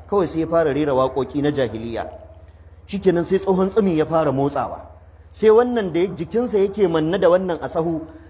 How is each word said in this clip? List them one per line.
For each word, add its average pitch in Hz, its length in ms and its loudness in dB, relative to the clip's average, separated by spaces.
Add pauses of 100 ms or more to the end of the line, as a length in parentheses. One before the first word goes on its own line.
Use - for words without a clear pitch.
kawai 196 180 2
sai 160 120 -4
ya 160 80 -2
fara 160 260 2
rera 147 200 0
waƙoƙi 131 500 0
na 147 80 2
jahiliya. 113 560 -4 (800)
Shikenan 180 380 0
sai 190 140 0
tsohon 190 300 0
tsumi 190 280 0
ya 151 80 2
fara 156 260 0
motsawa. 135 500 -4 (500)
Sai - 180 0
wannan 226 440 4
da 170 140 2
jikinsa 202 520 -4
yake 196 300 2
manne 165 300 0
da 180 100 4
wannan 180 320 2
a 131 80 -6
sahu, 165 320 -4 (280)